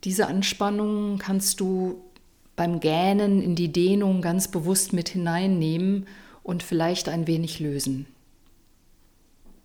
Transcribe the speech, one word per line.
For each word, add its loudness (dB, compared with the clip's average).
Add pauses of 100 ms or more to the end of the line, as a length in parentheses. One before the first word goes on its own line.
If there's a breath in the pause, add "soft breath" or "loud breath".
Diese 0
Anspannungen 0
kannst -2
du -2 (540)
beim 0
Gähnen 4
in 0
die 0
Dehnung 2
ganz 0
bewusst 0
mit 0
hineinnehmen 0 (360 loud breath)
und -6
vielleicht 0
ein -2
wenig -2
lösen. -4 (1600)